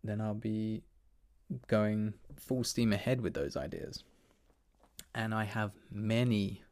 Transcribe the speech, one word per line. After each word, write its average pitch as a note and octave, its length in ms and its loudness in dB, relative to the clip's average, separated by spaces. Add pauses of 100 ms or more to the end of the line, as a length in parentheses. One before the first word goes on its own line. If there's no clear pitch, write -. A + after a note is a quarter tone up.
then G#2+ 180 -2
I'll G#2+ 140 0
be A2 480 -2 (840)
going G#2+ 460 2 (220)
full B2+ 280 -2
steam A#2 300 2
ahead B2 280 0
with F2 120 0
those C#2+ 240 -2
ideas. D#2+ 460 -8 (1120)
And A2 180 -2
I A2 120 0
have G#2 260 -2 (200)
many G#2+ 800 2